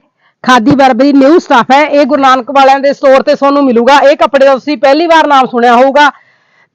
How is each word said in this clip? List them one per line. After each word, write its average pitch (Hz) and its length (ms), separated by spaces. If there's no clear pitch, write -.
ਖਾਦੀ 254 320
ਬਰਬਰੀ 269 380
ਨਿਊ 277 260
ਸਟੱਫ 254 320
ਹੈ। 277 140
ਇਹ 285 200
ਗੁਰੂ 277 160
ਨਾਨਕ 262 300
ਵਾਲਿਆਂ 269 280
ਦੇ 277 140
ਸਟੋਰ 269 280
ਤੇ 294 140
ਤੁਹਾਨੂੰ 277 280
ਮਿਲੂਗਾ। 254 360
ਇਹ 277 180
ਕੱਪੜੇ 269 280
ਦਾ 277 80
ਤੁਸੀਂ 277 240
ਪਹਿਲੀ 294 300
ਵਾਰ 320 200
ਨਾਮ 269 180
ਸੁਣਿਆ 240 300
ਹੋਊਗਾ। 269 340